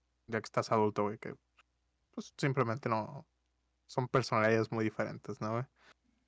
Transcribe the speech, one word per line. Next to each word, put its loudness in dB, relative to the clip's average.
ya -2
que -12
estás -2
adulto, 2
güey, -4
que, -12
pues, -12
simplemente 0
no, -4
son -4
personalidades 4
muy 0
diferentes, -4
¿no, -4
güey? -2